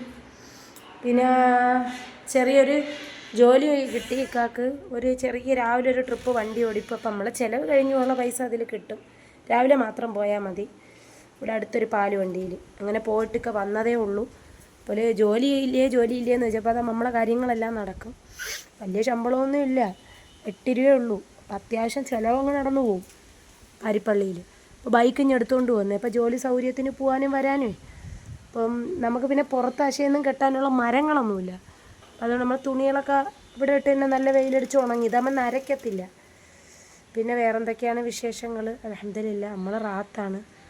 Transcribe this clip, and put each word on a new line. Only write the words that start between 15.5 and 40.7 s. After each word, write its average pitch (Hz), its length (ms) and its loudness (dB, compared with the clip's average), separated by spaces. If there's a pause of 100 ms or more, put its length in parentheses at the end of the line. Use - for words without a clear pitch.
ജോലി 233 260 2
ഇല്ലേ 247 200 0
എന്ന് 247 120 2
ചോദിച്ചപ്പോൾ 220 240 0
അത് 233 80 0
നമ്മളെ 233 320 -2
കാര്യങ്ങളെല്ലാം 226 640 0
നടക്കും. 214 400 -10 (680)
വലിയ 196 200 -2
ശമ്പളമൊന്നും 254 600 0
ഇല്ല, 254 340 0 (500)
എട്ട് 214 240 -4
രൂപയേ 254 220 4
ഉള്ളൂ. 233 300 2 (280)
അപ്പം 202 80 -8
അത്യാവശ്യം 226 460 -4
ചിലവങ്ങ് 254 500 0
നടന്നു 269 260 0
പോവും 196 240 0 (800)
അരിപ്പള്ളിയിൽ. 202 540 0 (400)
അപ്പോൾ 247 120 -10
ബൈക്ക് 240 300 4
ഇഞ്ഞ് 269 140 4
എടുത്തുകൊണ്ട് 247 380 0
പോകുന്നത്. 202 220 0
അപ്പോൾ 220 140 -4
ജോലി 233 280 0
സൗകര്യത്തിന് 254 540 -2
പോകാനും 269 420 0
വരാനും. 269 440 0 (680)
അപ്പം 240 540 -4
നമുക്ക് 240 260 0
പിന്നെ 277 180 2
പുറത്ത് 254 380 -2
അശയൊന്നും 277 440 0
കെട്ടാനുള്ള 269 420 0
മരങ്ങളൊന്നുമില്ല. 240 840 0
അപ്പം - 720 -18
അതുകൊണ്ട് 247 200 0
നമ്മൾ 254 220 0
തുണികളൊക്കെ 277 580 2 (320)
ഇവിടെ 269 160 2
ഇട്ട് 277 200 4
തന്നെ 277 140 2
നല്ല 269 240 2
വെയിലടിച്ച് 269 480 2
ഉണങ്ങി. 233 280 2
ഇതാകുമ്പോൾ 240 240 2
നരയ്ക്കത്തില്ല. 247 800 -4 (1040)
പിന്നെ 226 200 -2
വേറെ 226 240 2
എന്തൊക്കെയാണ് 233 420 -2
വിശേഷങ്ങൾ? 233 840 -6
അൽഹംദുലില്ലാ, 208 640 -6
നമ്മൾ 196 280 -6
റാത്താണ്, 202 640 -6 (280)